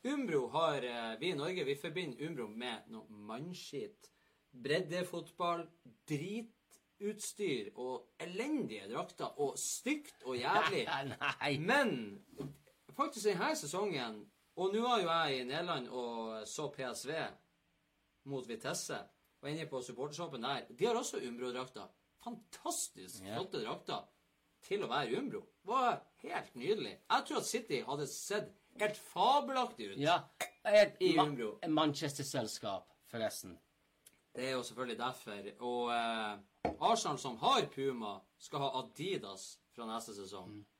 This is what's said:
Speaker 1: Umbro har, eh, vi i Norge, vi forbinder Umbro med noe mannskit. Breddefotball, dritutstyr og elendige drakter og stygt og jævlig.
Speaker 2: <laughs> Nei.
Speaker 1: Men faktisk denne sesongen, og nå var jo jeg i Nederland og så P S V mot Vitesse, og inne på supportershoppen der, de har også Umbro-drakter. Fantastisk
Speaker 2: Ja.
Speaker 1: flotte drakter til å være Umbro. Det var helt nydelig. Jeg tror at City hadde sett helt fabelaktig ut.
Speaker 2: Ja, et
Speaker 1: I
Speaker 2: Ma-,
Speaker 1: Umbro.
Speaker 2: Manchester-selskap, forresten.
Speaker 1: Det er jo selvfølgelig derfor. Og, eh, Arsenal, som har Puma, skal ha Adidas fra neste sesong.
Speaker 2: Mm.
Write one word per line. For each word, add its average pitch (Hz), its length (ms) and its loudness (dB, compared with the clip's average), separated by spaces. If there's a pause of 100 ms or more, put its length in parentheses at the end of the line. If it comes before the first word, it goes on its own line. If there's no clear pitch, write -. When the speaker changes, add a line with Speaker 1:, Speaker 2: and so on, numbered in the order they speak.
Speaker 1:
Umbro 220 460 2
har, 147 340 2
eh, 117 320 -4
vi 151 140 0
i 175 40 0
Norge, 160 300 -2
vi 139 100 2
forbinder 151 540 -4
Umbro 131 200 -4
med 113 420 -6
noe 110 180 -12
mannskit. 113 1000 -10 (440)
Breddefotball, 170 1120 -2 (400)
dritutstyr 196 1700 -4
og 131 300 -6 (140)
elendige 180 680 -2
drakter 151 520 -6
og 139 180 2
stygt - 680 -2
og 127 120 -2
jævlig. 139 500 4
Speaker 2:
<laughs> 139 340 -2
Nei. 143 380 2
Speaker 1:
Men 196 640 2 (720)
faktisk 269 300 0
denne 214 320 4
sesongen, 147 760 -2 (260)
og 190 180 2
nå 226 80 4
var 240 180 6
jo 180 80 2
jeg 156 320 4
i 123 40 -4
Nederland 147 440 -2
og 113 580 -4
så 147 260 -4
P 143 120 -6
S 120 220 -6
V 147 80 -4 (1120)
mot 135 200 -4
Vitesse, 131 520 -4 (440)
og 139 60 -6
inne 156 180 -4
på 135 160 -4
supportershoppen 131 600 -6
der, 131 300 -2
de 123 120 0
har 233 100 4
også 240 320 -2
Umbro-drakter. 120 600 -6 (340)
Fantastisk - 1000 -8
Speaker 2:
Ja. 98 140 -4
Speaker 1:
flotte - 260 -2
drakter 117 400 -4 (580)
til 196 200 -2
å 127 60 -2
være 131 280 2
Umbro. 220 240 -4
Det - 280 -18
var 247 340 2 (200)
helt - 320 -6
nydelig. 127 440 0 (100)
Jeg 269 180 4
tror 302 120 -2
at - 80 -2
City 170 360 0
hadde 143 240 -2
sett - 440 -4 (280)
helt 208 180 0
fabelaktig 240 920 2
ut. 104 80 -6
Speaker 2:
Ja, 151 220 6 (440)
et 208 360 10
Speaker 1:
I 185 160 8
Speaker 2:
Ma-, 151 100 10
Speaker 1:
Umbro. 120 320 -2 (100)
Speaker 2:
Manchester-selskap, 143 1160 2 (200)
forresten. 101 520 -4 (760)
Speaker 1:
Det 123 120 -4
er 135 60 0
jo 127 100 0
selvfølgelig 117 360 -4
derfor. 104 500 -4 (120)
Og, 120 300 0
eh, 113 880 -2
Arsenal, 165 380 4
som 123 200 -4
har 208 280 6
Puma, 117 540 -2 (180)
skal - 220 -6
ha 139 180 2
Adidas 127 800 -6 (160)
fra 117 120 -8
neste 113 280 -4
sesong. 95 340 -10
Speaker 2:
Mm. 104 180 -14 (140)